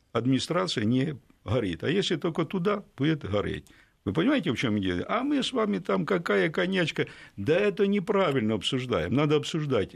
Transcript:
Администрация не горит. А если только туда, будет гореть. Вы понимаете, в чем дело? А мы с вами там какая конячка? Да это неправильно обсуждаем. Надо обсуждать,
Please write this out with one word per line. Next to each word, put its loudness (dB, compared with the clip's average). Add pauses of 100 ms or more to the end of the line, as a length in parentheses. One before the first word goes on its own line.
(120)
Администрация 0
не 0 (260)
горит. -2
А 0
если 0
только -2
туда, -2 (140)
будет 0
гореть. -2 (380)
Вы -2
понимаете, 2
в 0
чем 0
дело? 0
А -2
мы 0
с -4
вами 0
там -2
какая 0
конячка? 0 (320)
Да 2
это 2
неправильно 2
обсуждаем. 0
Надо 4
обсуждать, -2